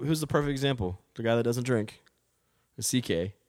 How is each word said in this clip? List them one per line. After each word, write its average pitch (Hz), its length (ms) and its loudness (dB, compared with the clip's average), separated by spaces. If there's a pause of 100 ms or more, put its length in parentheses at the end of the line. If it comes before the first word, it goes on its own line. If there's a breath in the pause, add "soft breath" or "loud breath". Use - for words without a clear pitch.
who's 156 160 0
the 151 60 -4
perfect 147 240 2
example? 131 500 -2 (140)
The 117 80 -8
guy 113 140 4
that 117 60 4
doesn't 120 220 0
drink, 113 360 0 (800)
C 127 220 0
K. 92 320 -2 (140)